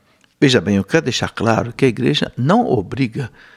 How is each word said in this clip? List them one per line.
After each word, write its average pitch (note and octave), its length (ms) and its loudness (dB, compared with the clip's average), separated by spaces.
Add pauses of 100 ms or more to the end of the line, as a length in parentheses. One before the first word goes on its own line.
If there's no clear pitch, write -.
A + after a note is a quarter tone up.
(380)
Veja B2+ 220 4
bem, G2 160 0
eu G2 80 0
quero D#3+ 200 0
deixar A2 260 -4
claro A2+ 420 0
que - 140 0
a - 20 4
igreja B2+ 480 -2
não F#3 300 2
obriga A2+ 640 -4 (260)